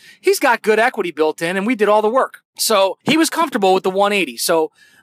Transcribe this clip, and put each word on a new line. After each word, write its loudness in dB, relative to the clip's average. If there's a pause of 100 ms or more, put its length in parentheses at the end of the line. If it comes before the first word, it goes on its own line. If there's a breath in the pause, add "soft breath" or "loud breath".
(200 loud breath)
he's 0
got 0
good 2
equity -2
built -2
in -4
and -4
we -2
did 0
all 4
the 0
work. -2 (160)
So 0
he 0
was 2
comfortable 0
with 0
the -2
one 0
eighty. -4
So 0 (300 soft breath)